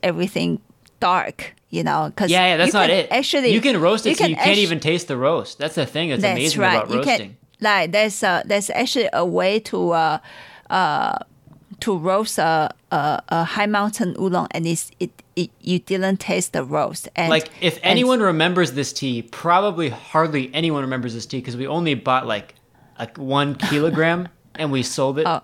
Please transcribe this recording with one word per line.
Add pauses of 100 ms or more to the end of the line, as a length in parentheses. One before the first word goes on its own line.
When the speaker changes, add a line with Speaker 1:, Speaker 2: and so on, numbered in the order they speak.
Speaker 1:
everything (380)
dark, (160)
you
know,
'cause
Speaker 2:
Yeah,
yeah,
that's
Speaker 1:
you
Speaker 2:
not
Speaker 1:
can
Speaker 2:
it.
Speaker 1:
actually,
Speaker 2:
You
can
roast
it
Speaker 1:
you
Speaker 2:
so
Speaker 1:
can
Speaker 2:
you
can't
Speaker 1:
actu-
Speaker 2:
even
taste
the
roast.
That's
the
thing
that's
Speaker 1:
That's
Speaker 2:
amazing
Speaker 1:
right.
Speaker 2:
about
Speaker 1:
You
can, (120)
Speaker 2:
roasting. (240)
Speaker 1:
like,
there's
a,
there's
actually
a
way
to,
uh, (520)
uh, (640)
to
roast
a, (200)
a,
a
high
mountain
oolong,
and
it's,
it, (260)
it, (100)
you
didn't
taste
the
roast.
And,
Speaker 2:
Like, (100)
if
Speaker 1:
and
Speaker 2:
anyone
remembers
this
tea,
probably
hardly
anyone
remembers
this
tea
'cause
we
only
bought,
like, (420)
a
one
kilogram (140)
Speaker 1:
<laughs>
Speaker 2:
and
we
sold
it
Speaker 1:
Oh.